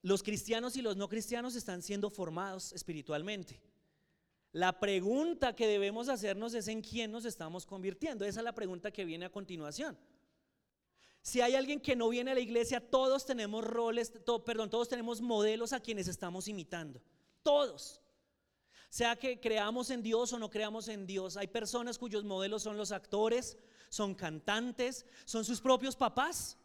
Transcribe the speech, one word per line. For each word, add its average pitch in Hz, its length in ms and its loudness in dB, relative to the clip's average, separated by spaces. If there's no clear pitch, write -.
Los 190 220 2
cristianos 226 540 -2
y 262 60 -4
los 214 140 0
no 196 120 -4
cristianos 233 480 -4
están 180 260 -6
siendo 202 260 -2
formados 190 640 -6
espiritualmente. 160 880 -6
La 180 260 2
pregunta 233 800 2
que 233 100 2
debemos 208 420 2
hacernos 214 460 -2
es 214 140 -2
en 220 140 -4
quién 220 280 -4
nos 226 140 -8
estamos 180 420 -6
convirtiendo. 196 580 -4
Esa 202 160 -2
es 233 40 -2
la 233 100 -4
pregunta 190 380 -6
que 196 120 -6
viene 170 200 -4
a 185 80 -10
continuación. 175 680 -6
Si - 200 -2
hay 247 160 6
alguien 269 240 2
que 269 160 2
no 233 140 4
viene 247 200 0
a 269 40 2
la 254 60 4
iglesia, 233 400 0
todos 262 460 4
tenemos 220 380 -2
roles, 226 480 0
to-, 233 200 2
perdón, 226 260 0
todos 240 180 2
tenemos 240 320 -2
modelos 226 520 4
a 262 80 -2
quienes 202 260 -2
estamos 180 400 -4
imitando. 165 560 -8
Todos. 285 580 4
Sea 233 260 2
que 247 240 -2
creamos 226 500 2
en 240 120 -2
Dios 226 300 2
o 240 60 -4
no 220 120 -4
creamos 214 380 -4
en 202 180 -6
Dios, 190 300 -2
hay 202 100 -4
personas 233 520 -2
cuyos 214 260 -2
modelos 202 380 0
son 208 140 -4
los 208 160 -2
actores, 220 680 2
son 196 260 0
cantantes, 220 880 -2
son 226 200 0
sus 214 160 0
propios 262 360 6
papás. 269 680 2